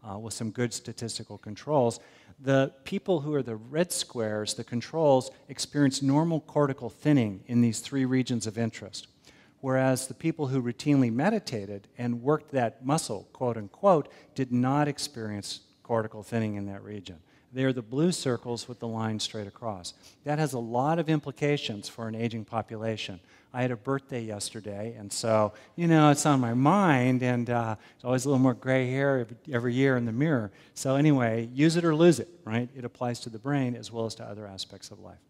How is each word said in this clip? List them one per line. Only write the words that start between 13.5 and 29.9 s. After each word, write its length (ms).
unquote, 520
did 160
not 380
experience 720
cortical 400
thinning 320
in 100
that 160
region. 360
They're 200
the 80
blue 300
circles 560
with 140
the 80
line 320
straight 260
across. 480
That 160
has 140
a 40
lot 400
of 100
implications 800
for 200
an 80
aging 280
population. 760
I 100
had 80
a 60
birthday 460
yesterday, 760
and 140
so, 400
you 100
know, 240
it's 160
on 140
my 140
mind, 680
and, 260
uh, 280
it's 100
always 200
a 60
little 120
more 120
gray 360
hair 300
every, 160
every 220
year 220